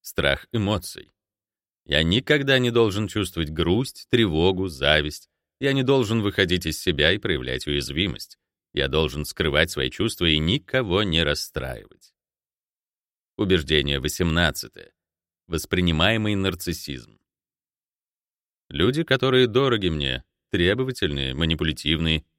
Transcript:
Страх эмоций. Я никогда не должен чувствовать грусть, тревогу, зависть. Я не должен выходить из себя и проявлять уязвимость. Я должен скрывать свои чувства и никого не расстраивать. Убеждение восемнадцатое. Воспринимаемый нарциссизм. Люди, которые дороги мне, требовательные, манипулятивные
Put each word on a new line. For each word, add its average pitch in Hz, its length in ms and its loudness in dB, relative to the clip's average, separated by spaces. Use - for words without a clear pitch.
Страх - 500 -2
эмоций. 104 640 -4
Я 73 180 2
никогда 135 560 2
не 123 120 0
должен 107 360 2
чувствовать 85 440 -4
грусть, 87 580 0
тревогу, 95 580 2
зависть. 73 640 0
Я 135 100 0
не 135 120 0
должен 120 380 2
выходить 98 440 0
из 80 160 -6
себя 76 320 2
и 107 40 0
проявлять 64 500 -4
уязвимость. 71 680 -4
Я 69 160 -2
должен 76 340 0
скрывать 76 480 0
свои 67 180 -4
чувства - 360 -4
и 78 120 4
никого 101 640 0
не 85 200 0
расстраивать. 65 920 -6
Убеждение 76 640 0
восемнадцатое. 80 920 -2
Воспринимаемый 90 880 0
нарциссизм. 82 840 -6
Люди, 131 340 0
которые 131 440 4
дороги 113 400 2
мне, 69 380 -4
требовательные, 87 800 0
манипулятивные 80 920 0